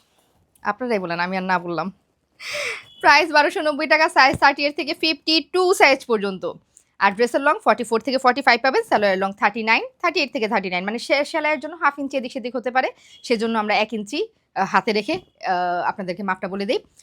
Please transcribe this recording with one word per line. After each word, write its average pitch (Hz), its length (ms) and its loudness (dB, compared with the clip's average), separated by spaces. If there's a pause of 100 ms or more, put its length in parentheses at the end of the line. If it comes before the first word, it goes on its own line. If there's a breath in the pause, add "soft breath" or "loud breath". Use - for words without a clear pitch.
(640)
আপনারাই 220 360 -2
বলেন, 170 220 -4
আমি 185 160 -2
আর 185 60 -4
না 185 160 0
বললাম। 175 340 -6 (1080 loud breath)
প্রাইস 311 320 4
বারোশো 302 280 2
নব্বই 302 260 -2
টাকা, 311 220 2
সাইজ 294 280 4
থার্টি 285 280 2
এইট 294 120 -4
থেকে 311 180 -4
ফিফটি 320 580 -2
টু 370 220 2
সাইজ 269 320 4
পর্যন্ত। 196 460 -4 (460 soft breath)
আর 196 140 2
ড্রেসের 240 280 0
লং 285 140 2 (100)
ফর্টি 233 200 2
ফোর 220 160 -2
থেকে 262 180 -2
ফর্টি 254 240 2
ফাইভ 240 180 4
পাবেন, 277 220 2
সালোয়ারের 202 360 2
লং 196 140 -2
থার্টি 226 300 0
নাইন, 226 220 2 (180)
থার্টি 339 180 0
এইট 277 120 -4
থেকে 220 160 -2
থার্টি 196 220 -2
নাইন, 180 140 -4
মানে 214 140 -6
সে-, 285 260 0
সেলাইয়ের 302 360 -2
জন্য 311 160 -12
হাফ 302 220 -2
ইঞ্চি 277 180 -6
এদিক 247 160 -6
সেদিক 240 240 -8
হতে 254 140 -6
পারে, 262 200 0 (320 soft breath)
সেজন্য 226 360 -2
আমরা 208 180 0
এক 220 160 0
ইঞ্চি, 240 360 -6 (260)
আহ, 185 1300 -2
আপনাদেরকে 185 360 -6
মাপটা 190 260 -4
বলে 196 180 -6
দিই। 311 120 0 (240 soft breath)